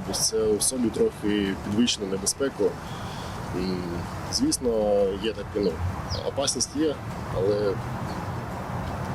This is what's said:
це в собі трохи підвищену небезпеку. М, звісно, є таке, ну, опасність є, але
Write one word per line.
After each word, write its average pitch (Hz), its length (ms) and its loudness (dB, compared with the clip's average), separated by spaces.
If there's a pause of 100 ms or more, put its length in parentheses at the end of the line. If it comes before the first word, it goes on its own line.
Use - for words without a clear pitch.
(120)
це 110 400 2
в 101 100 2
собі 123 260 2
трохи 104 680 2 (100)
підвищену 107 420 2
небезпеку. 98 580 0 (920)
М, 92 260 0 (500)
звісно, 135 380 2 (520)
є 110 100 0
таке, 104 320 -4
ну, 92 80 4 (560)
опасність 131 480 0
є, 151 180 2 (420)
але 101 380 2 (1400)